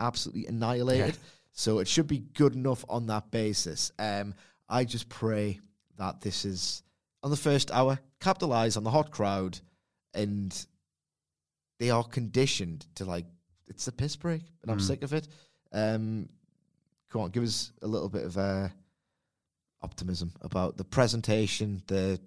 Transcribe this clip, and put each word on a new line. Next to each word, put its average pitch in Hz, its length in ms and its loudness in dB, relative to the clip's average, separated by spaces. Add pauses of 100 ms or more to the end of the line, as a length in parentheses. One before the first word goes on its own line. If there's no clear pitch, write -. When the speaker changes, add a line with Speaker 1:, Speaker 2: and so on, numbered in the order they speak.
Speaker 1:
absolutely - 460 -4
annihilated. 123 680 2
Speaker 2:
Yeah. - 60 -16 (320)
Speaker 1:
So 110 260 0
it 95 100 0
should 160 180 4
be 147 120 0
good 139 360 4
enough 127 340 -2
on 117 180 -2
that 107 240 -2
basis. 104 680 0
Um, 101 360 -2 (340)
I 123 160 2
just 117 240 -4
pray 104 520 0 (360)
that 95 240 -6
this - 240 -4
is, 95 380 -4 (400)
on 139 80 -2
the 147 80 2
first 143 320 2
hour, 131 280 4 (220)
capitalise 117 560 2
on 107 80 -2
the 113 60 0
hot 151 200 4
crowd, 98 480 0 (540)
and 101 420 -2 (1300)
they 120 80 0
are 117 160 4
conditioned 107 800 0 (100)
to, 95 100 -6
like, 87 180 -4 (420)
it's - 220 -10
a 120 40 -6
piss 147 220 -2
break, 170 280 -4 (180)
and 113 100 -6
I'm 104 80 0
Speaker 2:
Mm. 98 40 2
Speaker 1:
sick 120 200 0
of 139 120 -4
it. 156 120 -2 (460)
Um, 110 560 0 (800)
come 110 140 -2
on, 90 80 -4
give 120 120 0
us - 380 -2
a - 60 -6
little 107 240 -2
bit 98 140 -4
of, 90 120 -6
uh, 98 320 0 (1120)
optimism 90 520 -6 (100)
about 92 340 -2
the - 80 -8
presentation, 110 1000 2
the, 95 400 0